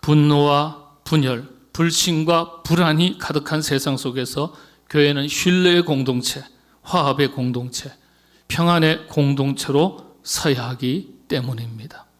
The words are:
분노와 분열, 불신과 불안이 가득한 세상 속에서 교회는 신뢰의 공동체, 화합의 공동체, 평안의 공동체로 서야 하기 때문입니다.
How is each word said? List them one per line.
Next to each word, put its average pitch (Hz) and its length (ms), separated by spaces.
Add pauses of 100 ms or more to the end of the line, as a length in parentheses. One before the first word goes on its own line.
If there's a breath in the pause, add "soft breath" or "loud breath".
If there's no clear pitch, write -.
분노와 147 1000
분열, 131 460 (220)
불신과 165 880
불안이 165 560
가득한 151 440
세상 139 340
속에서 135 580 (360 loud breath)
교회는 143 380
신뢰의 180 580
공동체, 135 580 (380 soft breath)
화합의 143 500
공동체, 123 580 (580 soft breath)
평안의 165 600
공동체로 139 1120
서야 123 480
하기 127 580
때문입니다. 117 760 (160)